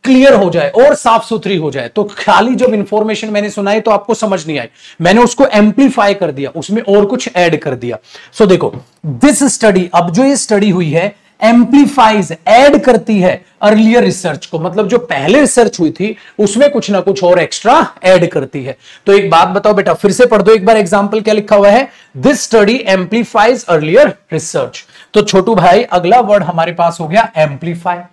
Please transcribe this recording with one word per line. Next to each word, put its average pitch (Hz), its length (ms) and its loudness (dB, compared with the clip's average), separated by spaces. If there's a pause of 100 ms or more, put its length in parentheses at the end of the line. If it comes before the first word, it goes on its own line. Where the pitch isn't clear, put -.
क्लियर 262 300 4
हो 196 160 2
जाए 160 220 -2
और 269 240 4
साफ 226 300 0
सुथरी 202 320 -4
हो 156 140 -4
जाए। 127 180 -8
तो 214 140 -4 (140)
खाली 214 380 0
जब 214 180 0
information 214 560 -4
मैंने 208 200 -4
सुनाई 202 300 -2
तो 214 120 -2
आपको 214 220 -2
समझ 196 340 -4
नहीं 156 120 -6
आई, 117 80 -10 (340)
मैंने 196 200 4
उसको 240 260 2
amplify 214 680 2
कर 180 180 -4
दिया, 135 200 -8
उसमें 190 320 -6
और 202 220 2
कुछ 247 300 -6
ऐड 170 260 0
कर 135 140 -6
दिया। 120 220 -10 (360)
So 214 140 2
देखो, 160 260 0 (440)
this 269 320 2
study, 190 340 0 (100)
अब 170 180 0
जो 226 140 0
ये 277 120 2
study 208 320 0
हुई 175 200 -2
है, 170 260 -4 (260)
amplifies, 226 920 2 (140)
add 269 360 6
करती 226 360 2
है 180 140 2 (300)
earlier 220 400 4
research 180 420 -6
को, 165 140 -8
मतलब 185 280 -4
जो 240 120 0
पहले 170 420 0
research 233 380 0
हुई 160 120 0
थी 214 240 -6 (240)
उसमें 220 320 2
कुछ 226 200 -6
ना 196 100 0
कुछ 185 220 -2
और 180 160 4
extra 226 460 0 (200)
add 185 240 4
करती 139 340 -8
है। 127 140 -12 (300)
तो 196 60 4
एक 196 180 2
बात 170 180 4
बताओ 196 240 0
बेटा, 190 200 0
फिर 190 180 -2
से 247 140 4
पढ़ 214 160 0
दो 214 120 4
एक 196 120 0
बार 220 120 4
example, 202 440 -2
क्या 214 120 -2
लिखा 214 220 0
हुआ 202 140 4
है? 254 200 0 (300)
This 240 280 -2
study 220 320 2 (120)
amplifies 214 800 -2
earlier 170 400 2 (240)
research। 151 520 -8 (280)
तो 208 80 2
छोटू 208 340 0
भाई 180 280 4
अगला 180 380 0
word 202 220 0
हमारे 165 300 -4
पास 170 260 -2
हो 160 80 -8
गया 220 300 0
amplify। 165 600 -4 (160)